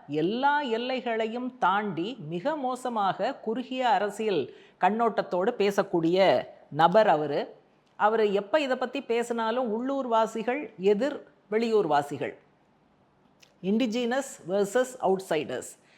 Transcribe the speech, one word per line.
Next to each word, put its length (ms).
எல்லா 520
எல்லைகளையும் 880
தாண்டி 500
மிக 280
மோசமாக 800
குறுகிய 540
அரசியல் 540
கண்ணோட்டத்தோடு 800
பேசக்கூடிய 600
நபர் 380
அவரு. 340
அவரு 340
எப்ப 280
இதை 160
பத்தி 260
பேசினாலும் 680
உள்ளூர்வாசிகள் 880
எதிர் 340
வெளியூர்வாசிகள், 840
இண்டிஜினஸ் 720
வெர்சஸ் 520
அவுட்சைடர்ஸ். 680